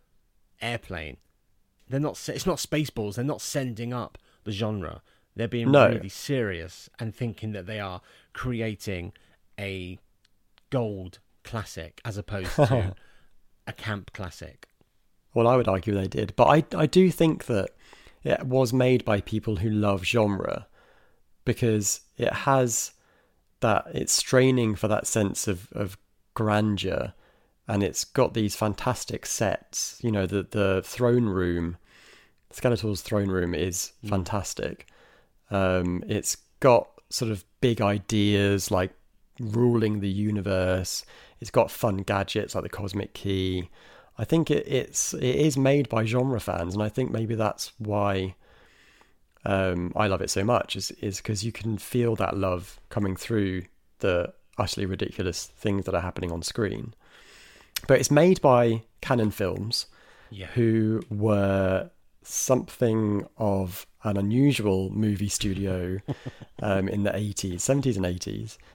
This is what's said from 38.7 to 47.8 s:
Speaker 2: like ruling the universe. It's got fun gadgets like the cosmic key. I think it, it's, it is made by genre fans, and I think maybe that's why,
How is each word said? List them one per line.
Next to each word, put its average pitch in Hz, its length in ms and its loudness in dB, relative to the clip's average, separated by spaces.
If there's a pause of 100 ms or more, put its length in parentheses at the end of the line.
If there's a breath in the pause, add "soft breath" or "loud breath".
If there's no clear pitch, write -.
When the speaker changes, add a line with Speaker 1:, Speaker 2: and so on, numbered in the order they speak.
Speaker 2:
like 95 220 0 (480)
ruling 113 600 2
the 101 80 -2
universe. 95 960 0 (360 loud breath)
It's - 100 -12
got - 220 4
fun 101 260 0
gadgets 101 560 -2
like 95 80 -2
the 90 80 -10
cosmic 101 440 -6
key. 92 540 -2 (480 soft breath)
I 110 80 -6
think 165 260 2
it, - 180 0
it's, - 460 -2
it - 80 -6 (120)
is 143 220 2
made 139 320 4
by 113 160 0
genre 123 360 0
fans, 90 340 -4
and 104 80 0
I 107 60 0
think 127 220 -2
maybe 113 240 -2
that's - 440 -2
why, 101 560 0 (1080 soft breath)